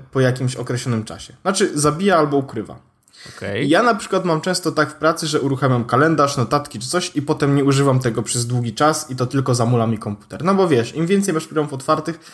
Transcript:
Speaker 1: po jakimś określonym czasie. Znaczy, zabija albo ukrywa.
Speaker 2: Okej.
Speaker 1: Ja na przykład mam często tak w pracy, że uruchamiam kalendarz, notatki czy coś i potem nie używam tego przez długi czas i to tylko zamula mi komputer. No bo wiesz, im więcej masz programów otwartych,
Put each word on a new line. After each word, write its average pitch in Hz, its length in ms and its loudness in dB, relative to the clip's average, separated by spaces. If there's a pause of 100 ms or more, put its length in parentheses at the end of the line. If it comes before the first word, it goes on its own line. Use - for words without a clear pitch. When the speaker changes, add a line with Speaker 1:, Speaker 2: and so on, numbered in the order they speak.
(120)
Speaker 1:
po 135 100 -2
jakimś 127 340 2
określonym 120 480 -4
czasie. - 380 -14
Znaczy, 202 380 0
zabija 165 380 2
albo 147 200 2
ukrywa. 117 560 -8 (440)
Speaker 2:
Okej. 101 320 -2
Speaker 1:
Ja 175 140 4
na 233 120 2
przykład 185 300 -2
mam 156 160 0
często 180 300 -2
tak 147 180 0
w - 60 -14
pracy, 160 320 0
że 147 140 0
uruchamiam 131 440 0
kalendarz, 143 520 2
notatki 139 420 -2
czy 127 80 -10
coś - 280 -2
i 143 60 -2
potem 139 340 0
nie 143 80 2
używam 139 360 4
tego 120 240 -2
przez 120 240 -4
długi 120 260 -2
czas 156 380 0
i 131 40 -8
to 127 100 -2
tylko 131 300 0
zamula 117 320 2
mi 113 120 0
komputer. 101 440 -10
No 190 120 2
bo 190 120 4
wiesz, 123 280 2
im 160 120 -2
więcej 196 260 2
masz 156 120 -2
programów 147 280 -4
otwartych, 156 460 -4 (140)